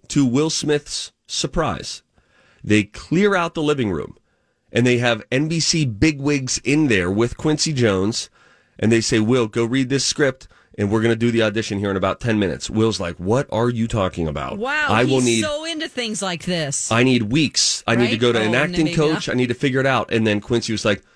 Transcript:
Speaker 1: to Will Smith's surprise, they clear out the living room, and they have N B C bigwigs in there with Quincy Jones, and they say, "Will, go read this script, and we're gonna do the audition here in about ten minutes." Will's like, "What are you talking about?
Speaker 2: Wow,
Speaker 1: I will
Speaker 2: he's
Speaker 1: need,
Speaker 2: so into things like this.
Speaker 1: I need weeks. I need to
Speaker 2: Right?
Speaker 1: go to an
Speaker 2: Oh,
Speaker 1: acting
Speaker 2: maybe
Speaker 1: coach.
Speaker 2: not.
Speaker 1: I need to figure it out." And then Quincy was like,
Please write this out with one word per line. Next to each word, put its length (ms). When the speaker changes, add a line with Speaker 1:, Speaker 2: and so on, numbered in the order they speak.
Speaker 1:
to 180
Will 240
Smith's 640
surprise, 760
they 200
clear 520
out 180
the 100
living 280
room, 240
and 160
they 120
have 320
N 180
B 100
C 260
bigwigs 800
in 240
there 240
with 260
Quincy 360
Jones, 560
and 120
they 100
say, 180
"Will, 280
go 180
read 240
this 160
script, 420
and 120
we're 100
gonna 140
do 160
the 100
audition 380
here 120
in 60
about 240
ten 180
minutes." 300
Will's 300
like, 180
"What 340
are 180
you 180
talking 400
about? 300
Speaker 2:
Wow, 320
Speaker 1:
I 140
will 160
Speaker 2:
he's 60
Speaker 1:
need, 180
Speaker 2:
so 220
into 240
things 320
like 240
this. 460
Speaker 1:
I 120
need 200
weeks. 640
I 80
need 120
to 40
Speaker 2:
Right? 80
Speaker 1:
go 120
to 100
an 140
Speaker 2:
Oh, 40
Speaker 1:
acting 260
Speaker 2:
maybe 100
Speaker 1:
coach. 320
Speaker 2:
not. 60
Speaker 1:
I 40
need 100
to 80
figure 240
it 80
out." 260
And 140
then 120
Quincy 320
was 140
like, 160